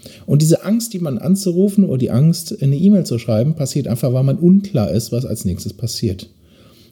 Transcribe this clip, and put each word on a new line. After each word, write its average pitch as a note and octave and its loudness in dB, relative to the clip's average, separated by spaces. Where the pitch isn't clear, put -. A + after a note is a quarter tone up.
Und D3 4
diese D#3 2
Angst, A3+ -2
jemanden D#3+ -4
anzurufen F#3+ 2
oder C3+ 0
die - -2
Angst, D#3 0
eine C#3 2
E-Mail F#3+ 4
zu A#2 -4
schreiben, A#2+ 0
passiert C#3+ -4
einfach, A#2+ -2
weil B2+ 0
man C#3 0
unklar F3 2
ist, G2+ -4
was B2 -4
als - -6
nächstes F#2 -6
passiert. - -6